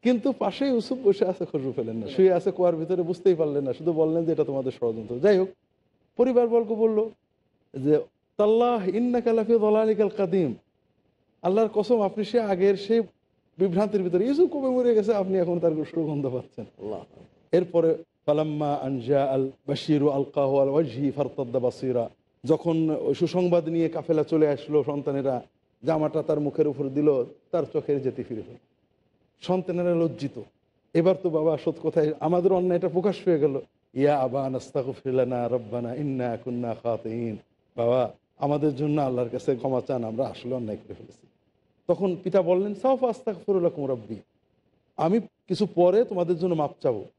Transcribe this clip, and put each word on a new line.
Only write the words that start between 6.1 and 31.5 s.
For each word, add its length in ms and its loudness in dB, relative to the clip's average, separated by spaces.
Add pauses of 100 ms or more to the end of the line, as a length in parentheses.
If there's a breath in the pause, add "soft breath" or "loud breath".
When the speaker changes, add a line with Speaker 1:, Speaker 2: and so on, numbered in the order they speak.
Speaker 1:
পরিবারবর্গ 560 2
বলল 360 0 (760)
যে, 180 4 (360)
"তাল্লাহ 500 2
ইন্নাকা 460 0
লাফি 200 2
যালালিকাল 560 2
কাদিম", 460 0 (880)
"আল্লাহর 320 2
কসম, 280 2
আপনি 240 -2
সে 140 0
আগের 380 2
সেই 240 0 (560)
বিভ্রান্তির 460 2
ভিতরে, 220 2
ইউসুফ 260 4
কবে 180 -2
মরে 260 2
গেছে, 180 2
আপনি 240 0
এখন 220 0
তার 120 2 (200)
সুগন্ধ 360 -2
পাচ্ছেন।" 380 -8 (140)
Speaker 2:
আল্লাহ। 240 -10 (480)
Speaker 1:
এরপরে 440 2 (300)
ফালাম্মা 480 0
আন 260 -4
জা 260 2
আল 240 0 (180)
বাশিরু 420 2
আলকাহু 500 0
আল 100 4
ওয়াজহি 420 0
ফারতাদ্দা 480 -4
বাসিরা, 500 -2 (360)
যখন 440 0
ওই 240 -2
সুসংবাদ 560 0
নিয়ে 200 0
কাফেলা 340 0
চলে 240 2
আসলো, 360 0
সন্তানেরা 580 -2 (440)
জামাটা 380 0
তার 160 0
মুখের 280 0
উপর 220 -4
দিল, 340 2 (280)
তার 120 -2 (100)
চোখের 280 -2
জ্যোতি 220 -4
ফিরে 180 -10
পেল। 140 -18 (840)
সন্তানেরা 540 -2
লজ্জিত, 460 -4 (520)
এবার 300 4
তো 60 0
বাবা 360 0